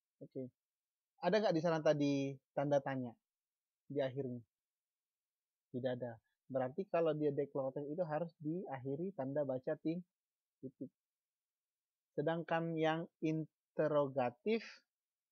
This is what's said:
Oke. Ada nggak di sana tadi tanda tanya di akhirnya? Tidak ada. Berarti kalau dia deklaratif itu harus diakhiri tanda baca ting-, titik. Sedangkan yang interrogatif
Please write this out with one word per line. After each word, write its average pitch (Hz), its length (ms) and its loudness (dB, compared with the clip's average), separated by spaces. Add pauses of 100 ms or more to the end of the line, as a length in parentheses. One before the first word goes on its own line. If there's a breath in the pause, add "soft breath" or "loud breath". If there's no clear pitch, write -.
(260)
Oke. 131 240 -8 (760)
Ada 180 160 4
nggak 202 160 2
di 160 80 4
sana 165 160 2
tadi 143 560 2 (160)
tanda 143 320 2
tanya 131 320 -4 (720)
di 139 160 -2
akhirnya? 127 400 -4 (1300)
Tidak 127 260 -4
ada. 120 220 -8 (320)
Berarti 131 340 -2
kalau 165 300 2
dia 151 160 2
deklaratif 139 560 -4
itu 156 160 -2
harus 160 260 -2 (140)
diakhiri 151 720 -4
tanda 139 320 0
baca 131 320 -2
ting-, 170 240 -2 (560)
titik. - 320 -10 (1200)
Sedangkan 165 640 0
yang 160 300 2 (160)
interrogatif 151 1400 0 (720)